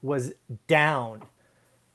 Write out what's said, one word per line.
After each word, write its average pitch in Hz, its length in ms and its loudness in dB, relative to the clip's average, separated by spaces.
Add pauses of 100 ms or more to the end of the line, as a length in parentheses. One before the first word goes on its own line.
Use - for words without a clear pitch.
was 135 320 -4 (340)
down. 139 560 2 (720)